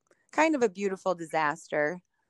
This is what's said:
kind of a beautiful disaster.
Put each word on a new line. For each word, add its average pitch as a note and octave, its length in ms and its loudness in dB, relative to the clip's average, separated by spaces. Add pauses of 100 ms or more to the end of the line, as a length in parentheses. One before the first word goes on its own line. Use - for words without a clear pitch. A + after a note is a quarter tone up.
(320)
kind D#4 240 4
of B3 60 0
a A#3 80 6
beautiful F#3+ 460 -2
disaster. D#3+ 840 -2 (280)